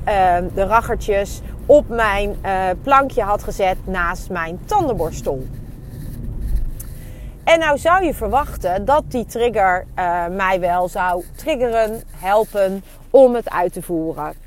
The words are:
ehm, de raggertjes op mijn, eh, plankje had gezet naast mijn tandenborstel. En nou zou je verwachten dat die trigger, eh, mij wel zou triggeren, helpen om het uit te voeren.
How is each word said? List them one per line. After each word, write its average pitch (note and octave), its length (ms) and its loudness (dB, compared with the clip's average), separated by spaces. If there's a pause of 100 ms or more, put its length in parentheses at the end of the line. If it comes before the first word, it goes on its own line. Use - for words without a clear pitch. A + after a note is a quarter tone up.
ehm, F#3 400 4 (100)
de G3 100 0
raggertjes G#3 760 0 (260)
op C#4+ 220 8
mijn, G#3 520 0
eh, F#3+ 240 0 (180)
plankje C4+ 380 4
had G#3 220 0
gezet F#3+ 400 0
naast F3+ 460 -4
mijn E3+ 360 -6
tandenborstel. E3+ 800 -2 (2000)
En E4 160 4
nou D4+ 180 2
zou F4+ 280 2
je C#4 80 0
verwachten G3+ 720 -2
dat D4 220 4
die A#3+ 180 -4
trigger, F#3 680 0
eh, F3 340 -2
mij F#3+ 320 0
wel F3+ 280 0
zou F3+ 360 -2 (120)
triggeren, A3+ 680 -2 (100)
helpen G3 720 0 (260)
om B3+ 260 8
het A#3 140 -4
uit F3+ 240 -2
te F3+ 80 -10
voeren. D#3+ 520 -6 (140)